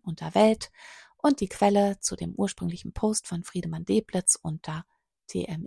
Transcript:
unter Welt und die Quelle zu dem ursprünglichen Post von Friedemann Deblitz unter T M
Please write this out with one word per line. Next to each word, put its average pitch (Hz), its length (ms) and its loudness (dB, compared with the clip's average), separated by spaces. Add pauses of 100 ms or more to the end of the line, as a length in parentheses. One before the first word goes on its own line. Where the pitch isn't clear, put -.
unter 165 320 -6
Welt 220 360 4 (460)
und 285 240 4
die 190 80 0
Quelle 202 520 2
zu - 160 -4
dem - 180 -8
ursprünglichen 175 580 -4
Post - 340 -2
von 175 180 -6
Friedemann 170 420 -6
Deblitz 196 480 0
unter 160 500 -8 (420)
T 180 200 -4
M 165 200 -8